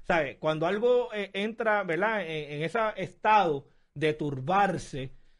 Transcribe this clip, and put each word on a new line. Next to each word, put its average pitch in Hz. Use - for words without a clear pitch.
¿Sabe? 151
Cuando 156
algo, 226
eh, 202
entra, 214
¿verdad? 196
En, 156
en 147
ese 165
estado 185
de 151
turbarse, 147